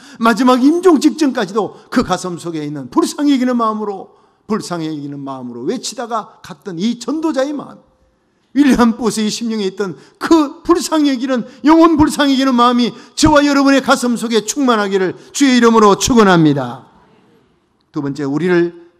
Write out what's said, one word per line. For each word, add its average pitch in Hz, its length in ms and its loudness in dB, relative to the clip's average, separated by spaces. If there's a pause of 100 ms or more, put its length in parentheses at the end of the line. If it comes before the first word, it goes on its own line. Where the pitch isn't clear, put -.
(180)
마지막 240 440 2
임종 339 380 4
직전까지도 226 760 -2 (140)
그 - 120 0
가슴 175 340 -6
속에 156 280 -10
있는 147 260 -10
불쌍히 294 440 0
여기는 254 220 0
마음으로, 214 600 -6 (300)
불쌍히 175 420 -6
여기는 143 300 -12
마음으로 131 440 -12
외치다가 220 800 -8
갔던 175 360 -14
이 233 200 -4
전도자의 294 560 -4
마음, 175 240 -14 (760)
윌리엄 240 460 2
부스의 214 320 -2
심령에 220 380 -6
있던 190 280 -6 (220)
그 311 440 0
불쌍히 311 480 0
여기는, 254 360 -4 (180)
영혼 330 320 6
불쌍히 285 380 0
여기는 269 200 0
마음이 240 380 2 (220)
저와 294 320 4
여러분의 277 360 2
가슴 247 340 0
속에 220 280 -2
충만하기를 202 720 -2 (160)
주의 262 240 2
이름으로 226 400 6
축원합니다. 156 920 2 (1040)
두 156 100 -8
번째, 139 220 -6
우리를 170 760 -2